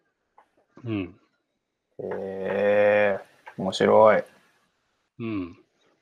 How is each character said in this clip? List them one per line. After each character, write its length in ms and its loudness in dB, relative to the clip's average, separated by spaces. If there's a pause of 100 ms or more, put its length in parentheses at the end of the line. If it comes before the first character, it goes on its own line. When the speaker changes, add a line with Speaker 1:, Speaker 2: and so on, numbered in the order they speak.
(840)
Speaker 1:
う 60 -10
ん。 240 -8 (880)
Speaker 2:
へ 20 -14
え、 1160 -2 (360)
面 160 -6
白 460 4
い。 60 -6 (960)
Speaker 1:
う 40 -10
ん。 340 -10 (440)